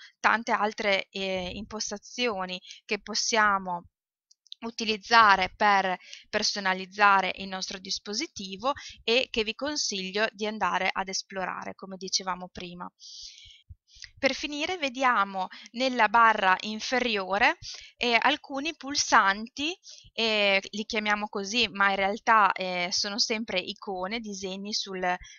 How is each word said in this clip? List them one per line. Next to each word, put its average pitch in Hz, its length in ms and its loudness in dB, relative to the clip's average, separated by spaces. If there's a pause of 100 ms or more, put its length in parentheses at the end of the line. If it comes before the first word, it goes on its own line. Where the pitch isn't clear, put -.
(180)
tante 226 340 2
altre, 202 560 0
eh, 185 460 -6
impostazioni 202 1080 -6 (240)
che 202 160 -4
possiamo 196 840 0 (800)
utilizzare 214 880 4
per 196 420 4 (320)
personalizzare 196 1080 2
il 196 120 -10
nostro 190 300 -8
dispositivo 208 920 -6 (320)
e 240 260 2
che 226 140 -2
vi 220 100 -4
consiglio 208 800 -4
di 208 140 -8
andare 185 460 -2
ad 190 160 -6
esplorare, 190 640 -6
come 190 220 -14
dicevamo 185 520 -6
prima. 180 420 -14 (1300)
Per 269 160 0
finire 302 420 -6
vediamo 233 720 -2 (240)
nella 240 360 2
barra 214 520 6
inferiore, 214 960 0 (400)
eh, 240 240 2
alcuni 285 560 0
pulsanti, 262 960 2 (380)
eh, 208 480 2 (120)
li 214 120 -6
chiamiamo 208 440 -2
così, 208 400 -2
ma 196 220 2
in 196 60 0
realtà, 202 560 4
eh, 180 400 -4
sono 202 260 -2
sempre 220 420 -2
icone, 196 600 -6
disegni 196 540 -8
sul 185 420 -2 (220)